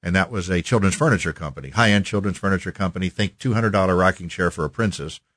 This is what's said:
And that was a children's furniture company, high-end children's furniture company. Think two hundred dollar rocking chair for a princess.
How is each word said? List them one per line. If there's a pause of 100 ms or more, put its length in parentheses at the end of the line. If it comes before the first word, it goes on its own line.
And
that
was
a
children's
furniture
company,
high-end
children's
furniture
company.
Think
two
hundred
dollar
rocking
chair
for
a
princess. (180)